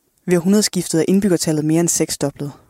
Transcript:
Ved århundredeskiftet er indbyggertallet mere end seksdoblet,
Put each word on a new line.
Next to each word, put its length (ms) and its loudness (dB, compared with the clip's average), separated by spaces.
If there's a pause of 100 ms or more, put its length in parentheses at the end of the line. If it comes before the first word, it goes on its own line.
(260)
Ved 120 2
århundredeskiftet 640 0
er 80 2
indbyggertallet 580 0
mere 140 2
end 100 0
seksdoblet, 640 -4 (180)